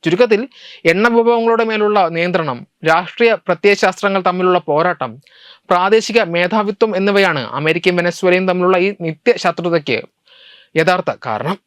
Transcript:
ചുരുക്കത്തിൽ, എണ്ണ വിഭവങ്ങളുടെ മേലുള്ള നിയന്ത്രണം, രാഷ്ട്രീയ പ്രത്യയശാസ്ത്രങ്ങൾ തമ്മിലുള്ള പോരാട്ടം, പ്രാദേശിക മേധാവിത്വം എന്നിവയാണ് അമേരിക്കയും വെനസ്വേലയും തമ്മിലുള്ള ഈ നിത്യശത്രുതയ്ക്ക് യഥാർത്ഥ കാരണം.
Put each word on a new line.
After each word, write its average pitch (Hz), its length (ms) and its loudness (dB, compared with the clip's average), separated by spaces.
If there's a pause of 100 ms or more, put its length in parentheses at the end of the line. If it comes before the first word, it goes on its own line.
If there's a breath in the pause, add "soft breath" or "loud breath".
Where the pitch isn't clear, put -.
ചുരുക്കത്തിൽ, 208 380 2 (500 loud breath)
എണ്ണ 196 140 2 (100)
വിഭവങ്ങളുടെ 233 540 2
മേലുള്ള 208 300 0 (160)
നിയന്ത്രണം, 165 420 -2 (320)
രാഷ്ട്രീയ 180 420 0 (160)
പ്രത്യയശാസ്ത്രങ്ങൾ 196 800 0
തമ്മിലുള്ള 180 320 0 (100)
പോരാട്ടം, 151 420 -2 (580 loud breath)
പ്രാദേശിക 202 500 2 (160)
മേധാവിത്വം 208 640 0
എന്നിവയാണ് 196 440 2 (160)
അമേരിക്കയും 170 400 0
വെനസ്വേലയും 180 500 0
തമ്മിലുള്ള 180 280 2 (100)
ഈ - 20 0 (160)
നിത്യശത്രുതയ്ക്ക് 165 920 -2 (800 soft breath)
യഥാർത്ഥ 180 340 0 (140)
കാരണം. 120 400 -6